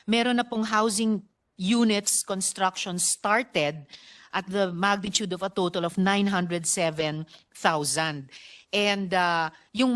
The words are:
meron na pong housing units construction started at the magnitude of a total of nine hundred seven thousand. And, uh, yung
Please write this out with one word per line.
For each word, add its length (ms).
meron 320
na 80
pong 180
housing 600
units 680
construction 800
started 840
at 160
the 240
magnitude 560
of 160
a 20
total 380
of 80
nine 320
hundred 400
seven 580
thousand. 760
And, 400
uh, 400
yung 240